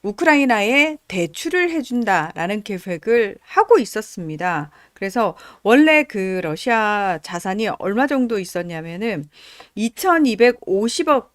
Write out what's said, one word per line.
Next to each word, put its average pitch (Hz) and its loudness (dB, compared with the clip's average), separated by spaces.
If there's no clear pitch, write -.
우크라이나에 277 2
대출을 330 -2
해준다라는 208 -2
계획을 196 -2
하고 427 2
있었습니다. 170 -4
그래서 196 -2
원래 302 6
그 190 -4
러시아 208 0
자산이 190 -6
얼마 220 0
정도 247 0
있었냐면은 175 -8
이천이백오십억 240 2